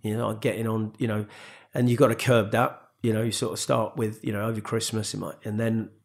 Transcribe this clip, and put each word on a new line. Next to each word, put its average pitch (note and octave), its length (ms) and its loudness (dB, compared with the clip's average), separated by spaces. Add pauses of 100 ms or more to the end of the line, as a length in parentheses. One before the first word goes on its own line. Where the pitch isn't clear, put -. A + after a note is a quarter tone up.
you G#2+ 160 -2
know, A2+ 160 -2
getting A2 340 -2
on, A2 300 -2
you B2 100 -2
know, G#2+ 200 -2 (460)
and B2 160 4
you've A#2+ 100 2
gotta A#2+ 160 6
curb A2+ 360 4
that. A#2+ 300 0 (220)
You A2+ 100 4
know, A2 80 0
you A2+ 100 0
sort G#2 220 -2
of G#2 60 -6
start A#2+ 380 0
with, A2+ 260 -2
you A#2 100 -2
know, G#2 120 -2
over A2+ 160 -4
Christmas, A2 520 -4
it G#2 60 -6
might, F2+ 240 -8
and G#2+ 160 -4
then A2+ 300 0 (160)